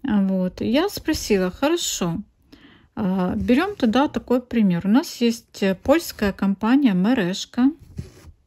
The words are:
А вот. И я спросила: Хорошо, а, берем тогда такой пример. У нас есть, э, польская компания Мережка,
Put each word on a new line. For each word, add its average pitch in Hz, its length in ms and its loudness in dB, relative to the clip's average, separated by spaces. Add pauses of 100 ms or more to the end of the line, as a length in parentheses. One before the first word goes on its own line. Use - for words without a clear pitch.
А 202 180 2
вот. 185 360 -2
И 208 60 -2
я 302 220 2
спросила: 196 600 -2
Хорошо, 240 720 -2 (720)
а, 185 400 -2
берем 254 400 0
тогда 254 320 2
такой 247 340 -2
пример. 196 440 0
У 190 40 0
нас - 320 2
есть, - 400 -4
э, 190 140 0
польская 254 580 0
компания 214 600 2
Мережка, 208 760 0 (760)